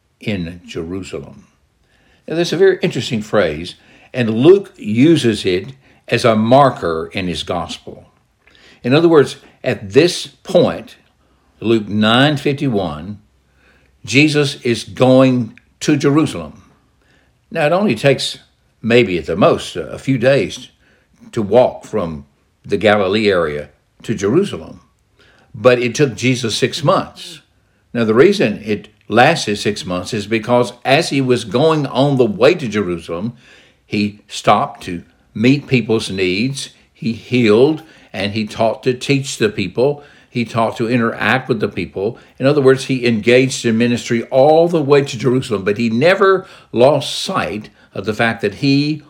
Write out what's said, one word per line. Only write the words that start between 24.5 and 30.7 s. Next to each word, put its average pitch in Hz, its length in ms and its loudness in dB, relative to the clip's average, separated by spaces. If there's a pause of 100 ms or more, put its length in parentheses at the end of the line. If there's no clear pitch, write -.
but 120 240 4
it 120 160 -4
took 135 200 0
Jesus 117 420 -2
six - 260 -4
months. 160 600 -4 (500)
Now, 120 120 -2
the 107 100 0
reason 147 500 2
it 107 240 -6 (200)
lasted 117 480 2
six 104 300 -6
months 92 260 -6
is 104 140 -6
because 113 460 0 (120)